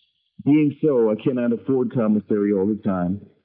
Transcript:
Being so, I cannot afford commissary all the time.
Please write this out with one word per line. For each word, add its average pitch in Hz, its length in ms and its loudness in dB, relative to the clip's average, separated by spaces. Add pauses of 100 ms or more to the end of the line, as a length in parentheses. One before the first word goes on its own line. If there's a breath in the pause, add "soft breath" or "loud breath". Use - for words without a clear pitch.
(460)
Being 147 360 2
so, 123 300 2
I 110 100 0
cannot 123 300 -2
afford 120 420 -2
commissary 104 600 0
all 95 120 0
the 104 160 -2
time. 92 460 -4 (180)